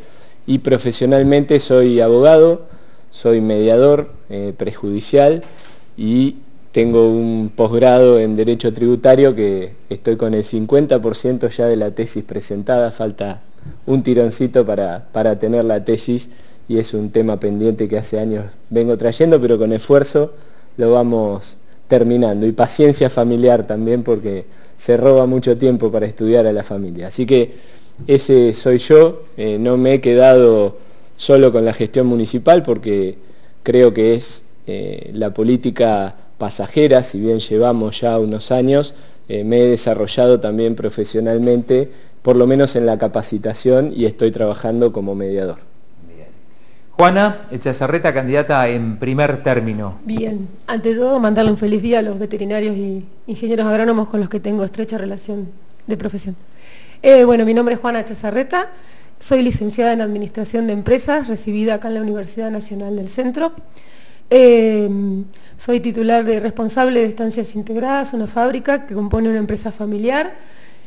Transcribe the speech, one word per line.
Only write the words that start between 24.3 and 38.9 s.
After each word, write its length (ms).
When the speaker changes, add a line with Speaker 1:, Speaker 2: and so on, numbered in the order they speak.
Speaker 1:
se 220
roba 280
mucho 320
tiempo 320
para 160
estudiar 400
a 60
la 120
familia. 440
Así 180
que 300
ese 480
soy 260
yo, 440
eh, 200
no 200
me 160
he 80
quedado 760
solo 380
con 100
la 80
gestión 340
municipal 560
porque 560
creo 300
que 220
es, 280
eh, 460
la 200
política 840
pasajera, 640
si 200
bien 180
llevamos 640
ya 180
unos 320
años, 420